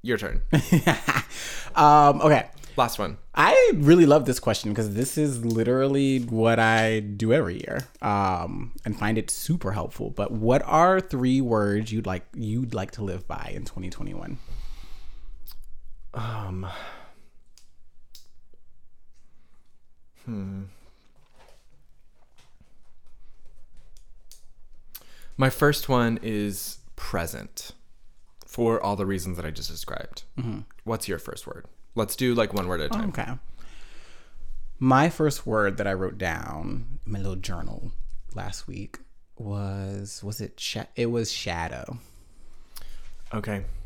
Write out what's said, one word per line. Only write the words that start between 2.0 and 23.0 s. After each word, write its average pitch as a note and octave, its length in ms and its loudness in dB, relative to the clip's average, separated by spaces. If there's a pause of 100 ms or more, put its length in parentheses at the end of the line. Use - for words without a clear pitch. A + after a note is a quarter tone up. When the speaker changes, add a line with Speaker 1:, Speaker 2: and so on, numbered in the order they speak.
Speaker 2:
okay. D3+ 280 6 (260)
Speaker 1:
Last A#2+ 220 2
one. G2 200 -4 (180)
Speaker 2:
I G#4+ 400 8
really D#3+ 320 10
love C#3+ 180 8
this B2+ 140 0
question G#2+ 340 0
'cause G#2 220 -2
this B2+ 200 0
is C3+ 300 0
literally C3 760 4
what A2+ 380 4
I A2 420 6
do G#2 320 2
every G#2 240 2
year, - 300 -6 (140)
um, F#2+ 720 0 (100)
and G#2 140 -4
find G#2+ 220 0
it - 100 -4
super D#3 440 -2
helpful. G#2 360 -4
But - 220 -4
what A#2 340 4
are F3+ 340 6
three C3 400 2
words A2 520 2
you'd A2 160 -2
like, F#2 260 -4
you'd A#2 400 -2
like G2 180 -4
to G#2 120 -8
live F#2 240 -4
by - 260 -6
in F#2+ 120 -6
twenty F#2 260 -6
twenty-one? - 480 -6 (1800)
Speaker 1:
Um, G#2 500 -6 (3500)
hmm. G2 380 -8 (4000)